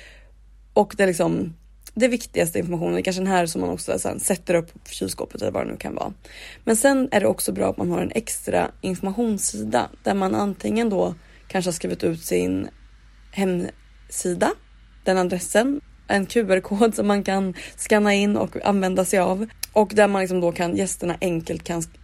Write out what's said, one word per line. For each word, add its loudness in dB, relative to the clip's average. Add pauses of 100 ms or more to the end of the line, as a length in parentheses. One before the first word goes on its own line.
(720)
Och 2
det 0
är 6
liksom 0 (400)
det 4
viktigaste -2
informationen, -2
kanske -2
den 0
här 2
som -4
man -2
också -4
sen -6
sätter 0
upp -2
på -20
kylskåpet -8
eller -2
vad -4
det -6
nu -8
kan -10
vara. -6 (520)
Men 2
sen 4
är 4
det 4
också 0
bra 0
att -4
man -2
har 0
en -2
extra -2 (100)
informationssida -2 (120)
där 0
man 0
antingen 0
då 0 (340)
kanske -2
har -2
skrivit -4
ut -2
sin -2 (640)
hemsida, -2 (520)
den 2
adressen, 0 (300)
en 2
Q 2
R-kod 2
som -2
man 2
kan 0 (220)
scanna 4
in 2
och -2
använda 2
sig 2
av. 2 (260)
Och 4
där 8
man 2
liksom 0
då 2
kan, -2
gästerna -2
enkelt -2
kan -2
sk-, -10